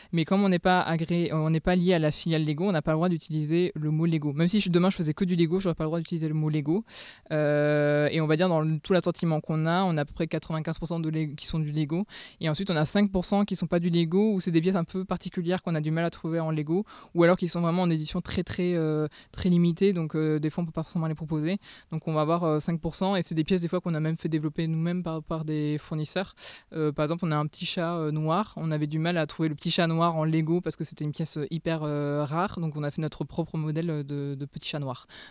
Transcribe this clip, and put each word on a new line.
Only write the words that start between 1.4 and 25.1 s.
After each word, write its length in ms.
n'est 80
pas 160
lié 180
à 60
la 100
filiale 340
Lego, 240
on 40
n'a 100
pas 100
le 60
droit 120
d'utiliser 680
le 160
mot 160
Lego. 260
Même 140
si 120
je, 100
demain 200
je 60
faisais 180
que 120
du 100
Lego, 240
j'aurais 160
pas 80
le 60
droit 100
d'utiliser 280
le 60
mot 160
Lego. 340
Euh, 800
et 100
on 40
va 100
dire 140
dans 120
le, 180
tout 140
l'assortiment 480
qu'on 260
a, 160
on 140
a 40
à 40
peu 80
près 120
quatre-vingt-quinze 540
pour 80
cent 120
de 100
Lego, 260
qui 100
sont 140
du 120
Lego, 340
et 80
ensuite 220
on 40
a 100
cinq 260
pour 140
cent 200
qui 100
sont 120
pas 120
du 120
Lego, 420
ou 80
c'est 80
des 120
pièces 140
un 100
peu 200
particulières 560
qu'on 140
a 60
du 100
mal 120
à 60
trouver 300
en 100
Lego, 340
ou 100
alors 140
qui 100
sont 140
vraiment 220
en 80
édition 300
très, 200
très, 320
euh, 340
très 160
limitée, 440
donc, 220
euh, 240
des 100
fois 140
on 20
peut 60
pas 100
forcément 240
les 80
proposer. 460
Donc 160
on 60
va 80
avoir, 220
euh, 160
cinq 220
pour 140
cent, 200
et 60
c'est 140
des 80
pièces 180
des 60
fois 140
qu'on 120
a 60
même 180
fait 120
développer 360
nous-mêmes 380
par, 180